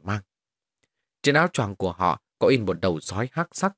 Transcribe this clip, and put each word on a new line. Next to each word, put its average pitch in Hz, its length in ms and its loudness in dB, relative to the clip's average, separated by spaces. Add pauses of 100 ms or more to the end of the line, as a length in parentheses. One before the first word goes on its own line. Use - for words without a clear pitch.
mang. 101 180 -6 (1000)
Trên 143 140 2
áo 165 120 4
choàng 104 280 -4
của 92 160 -2
họ 87 300 0 (180)
có 113 80 4
in 120 180 4
một 90 160 -2
đầu 87 180 0
sói 104 320 -6
hắc - 200 -4
sắc 196 260 -2